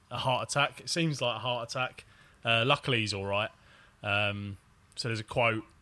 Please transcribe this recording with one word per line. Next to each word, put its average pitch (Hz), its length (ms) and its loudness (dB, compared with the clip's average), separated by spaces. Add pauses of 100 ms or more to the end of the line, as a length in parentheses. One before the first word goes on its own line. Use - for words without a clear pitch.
a - 80 -6
heart 117 320 0
attack. 143 300 0
It - 100 -10
seems 160 320 0
like 120 140 2
a 110 40 -6
heart 120 300 -2
attack. - 360 -4 (380)
Uh, 117 220 4
luckily, 135 360 2
he's 104 120 -2
all 98 120 -4
right. 101 240 0 (540)
Um, 101 540 -2 (380)
so - 140 -6
there's 110 100 -2
a 110 40 -6
quote, 113 400 2 (180)